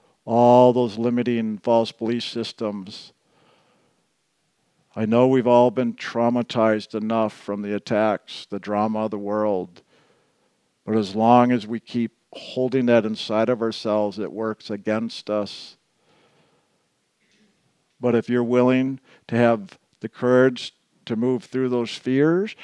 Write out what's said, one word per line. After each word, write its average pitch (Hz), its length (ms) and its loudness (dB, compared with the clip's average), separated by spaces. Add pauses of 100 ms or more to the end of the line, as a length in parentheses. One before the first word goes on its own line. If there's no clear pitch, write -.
(260)
all 123 480 6
those 117 240 -2
limiting 117 600 -2
false 113 360 0
belief 117 280 -4
systems. 104 920 -10 (1800)
I 110 120 -4
know 120 240 4
we've 127 180 2
all 123 240 6
been 120 220 -2
traumatized 117 1000 -2
enough 110 380 -2
from 104 300 -10
the 104 140 -8
attacks, 104 760 -2
the 101 100 -8
drama 107 460 -2
of 107 60 -6
the 107 60 -6
world, 101 680 -4 (1000)
but 107 120 -2
as 98 180 -4
long 123 380 4
as 110 120 -2
we 113 140 -8
keep 117 320 -6 (220)
holding 127 540 -4
that 117 180 6
inside 110 420 -2
of 120 140 -2
ourselves, 107 580 -2
it 98 140 -8
works 110 360 -8
against 107 600 -6
us. - 480 -6 (2250)
But 120 140 2
if 113 120 0
you're 123 160 0
willing 127 560 2 (300)
to 117 80 -2
have 113 420 0 (220)
the 113 80 -8
courage 127 640 2 (320)
to 120 100 -6
move 120 280 -2
through 131 240 -4
those 120 280 -4
fears, 160 680 0